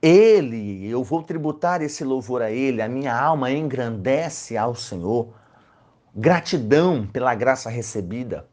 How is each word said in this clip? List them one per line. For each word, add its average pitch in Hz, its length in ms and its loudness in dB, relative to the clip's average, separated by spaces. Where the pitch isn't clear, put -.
Ele, 131 880 4
eu 123 140 -2
vou 160 200 -4
tributar 160 580 -2
esse 147 240 -6
louvor 127 360 -2
a 110 80 -2
Ele, 123 320 0
a 110 60 -2
minha 127 260 -4
alma 135 380 0
engrandece 127 1040 -4
ao 113 180 0
Senhor." 104 540 -4
Gratidão 147 840 2
pela 123 300 -2
graça 123 340 0
recebida 113 840 -8